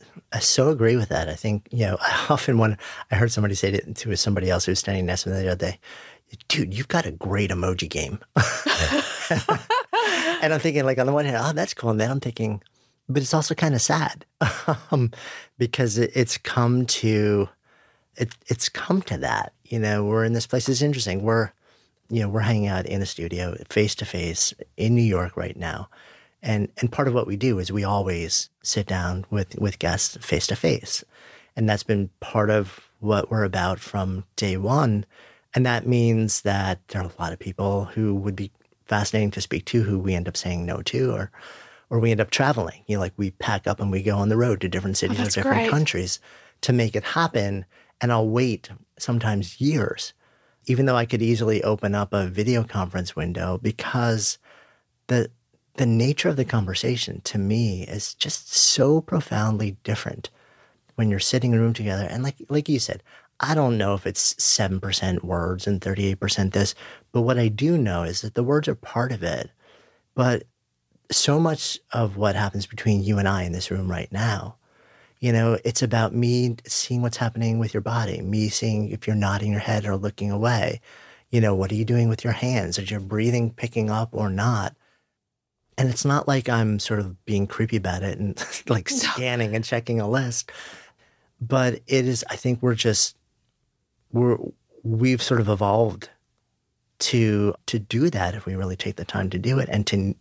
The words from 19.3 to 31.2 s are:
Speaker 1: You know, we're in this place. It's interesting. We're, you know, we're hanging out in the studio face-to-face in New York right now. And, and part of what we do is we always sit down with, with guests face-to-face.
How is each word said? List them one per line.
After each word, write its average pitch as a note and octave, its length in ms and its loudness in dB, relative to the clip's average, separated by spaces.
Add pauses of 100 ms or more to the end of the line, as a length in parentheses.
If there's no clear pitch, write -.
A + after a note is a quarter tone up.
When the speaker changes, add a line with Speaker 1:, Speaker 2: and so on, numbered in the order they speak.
Speaker 1:
You A#2 160 -6
know, G#2 240 2
we're A2 220 2
in A2+ 80 0
this A2+ 120 -2
place. B2+ 240 -2
It's B2+ 120 0
interesting. A#2+ 420 -2
We're, A2+ 280 2 (580)
you A2+ 120 0
know, G2+ 80 0
we're A2 120 0
hanging G#2+ 260 2
out F#2 180 -2
in G2 140 -4
the G2 60 -2
studio F2 500 -6 (140)
face-to-face F2+ 840 -2 (240)
in A2 160 2
New A#2+ 80 6
York F2+ 340 2
right F2 220 -8
now. E2 320 -8 (540)
And, G#2+ 340 0
and A#2 140 0
part C#3 160 0
of B2 80 2
what A#2+ 100 2
we G2+ 120 -4
do A#2 200 2
is F2+ 140 -4
we G2+ 120 -2
always F#2 640 -2 (120)
sit - 240 -4
down F2+ 460 -4
with, G2+ 260 -4
with G2+ 220 -2
guests - 420 -2
face-to-face. - 800 -2 (520)